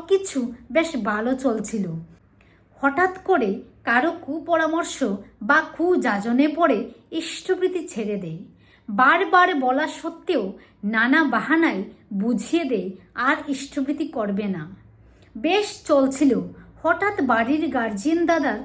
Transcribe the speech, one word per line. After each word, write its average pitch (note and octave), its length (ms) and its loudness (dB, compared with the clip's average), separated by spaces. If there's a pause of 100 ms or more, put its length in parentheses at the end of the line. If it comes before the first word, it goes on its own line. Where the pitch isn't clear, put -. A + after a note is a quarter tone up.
কিছু F#4+ 320 0 (340)
বেশ D#4+ 180 2 (140)
ভালো A3 300 0
চলছিল। A3 520 -2 (960)
হঠাৎ F4 340 2 (100)
করে A3+ 260 2 (340)
কারো B3+ 260 2 (120)
কুপরামর্শ D#4+ 760 -2 (460)
বা C4+ 160 4 (140)
কুযাজনে B3 760 2
পড়ে D4+ 300 2 (320)
ইষ্টভৃতি F4+ 800 -2
ছেড়ে G#3 280 -4
দেয়। E3 240 -8 (480)
বারবার E4 640 4
বলা C4 340 0
সত্ত্বেও - 560 -4 (400)
নানা A#3 400 2
বাহানায় A#3+ 580 2 (320)
বুঝিয়ে A#3+ 500 0
দেয় G3 240 -2 (260)
আর C4+ 220 0 (120)
ইষ্টভৃতি C#4+ 600 -4
করবে G#3 400 -4
না। F3 140 -4 (760)
বেশ F#4 300 0 (200)
চলছিল, C4+ 460 4 (500)
হঠাৎ F#4+ 400 2
বাড়ির A#3+ 460 2
গার্জিয়ান A#3+ 580 0
দাদার C#4+ 380 2